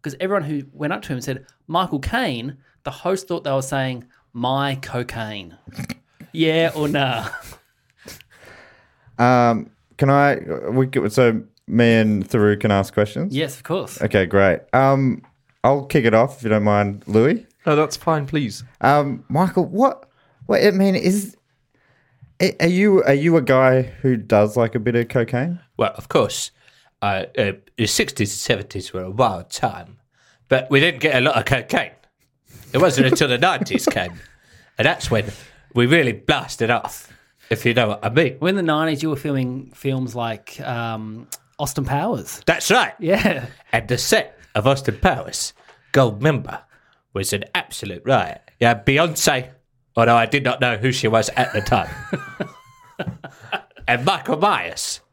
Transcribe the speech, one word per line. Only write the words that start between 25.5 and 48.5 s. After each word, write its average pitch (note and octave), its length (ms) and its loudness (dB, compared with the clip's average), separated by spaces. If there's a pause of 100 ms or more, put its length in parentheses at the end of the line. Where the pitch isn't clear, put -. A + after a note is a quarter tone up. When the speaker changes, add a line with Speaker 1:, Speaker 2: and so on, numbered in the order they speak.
Speaker 4:
Well, A2 180 0
of - 140 -18
course. - 420 0 (500)
Uh, G2 240 -2 (120)
uh, G2+ 140 0 (260)
the A#2 80 0
sixties - 460 -2
and - 80 -10
seventies - 540 -4
were F#2+ 100 -8
a F#2 80 -12
wild G#2 380 -2
time, F2+ 480 -8 (500)
but B2+ 240 0
we C#3 80 6
didn't D3 220 0
get D3 140 2
a B2+ 60 4
lot C3+ 140 2
of A2+ 80 2
cocaine. B2+ 480 -2 (840)
It B2+ 60 2
wasn't D3 280 4
until C#3 200 2
the B2 100 0
<laughs> E3 120 2
nineties - 360 -2
came, F2+ 280 -2 (640)
and A2+ 80 0
that's - 260 -2
when G#2 140 0 (500)
we A#2+ 100 4
really C3+ 280 4
blasted A#2 560 -4
off, - 420 -4 (380)
if A2 160 -2
you A#2+ 80 2
know A2+ 160 2
what - 160 -6
I G#2+ 40 0
mean. C3+ 300 0
Speaker 1:
Well, D#3 100 -2
in G3 60 0
the G3 80 -2
nineties, D#3 400 0
you D#3+ 60 -2
were C#3+ 80 -4
filming C3+ 540 -6
films B2+ 440 -6
like, A#2 460 -8
um, A#2 680 -8 (320)
Austin C#3 240 -4
Powers. C#3 600 -4
Speaker 4:
That's - 260 0
right. A3+ 280 2
Speaker 1:
Yeah. F3 480 0 (260)
Speaker 4:
And A#2 160 0
the B2+ 80 0
set - 420 0 (160)
of G#2+ 100 0
Austin C3+ 360 0
Powers, - 500 -2 (400)
Goldmember, B2+ 680 0 (520)
was G2 200 -4
an G2+ 100 -4 (100)
absolute - 520 -8
riot. A2+ 440 0 (120)